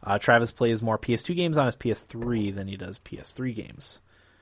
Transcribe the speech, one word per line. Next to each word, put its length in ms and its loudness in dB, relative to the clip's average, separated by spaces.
Uh, 160 2
Travis 320 6
plays 300 2
more 160 0
P 160 0
S 100 -2
two 100 -4
games 240 0
on 80 4
his 120 0
P 120 -2
S 140 -2
three 480 -2
than 160 -8
he 100 -4
does 220 -4
P 180 -14
S 140 -14
three 220 -4
games. 460 -12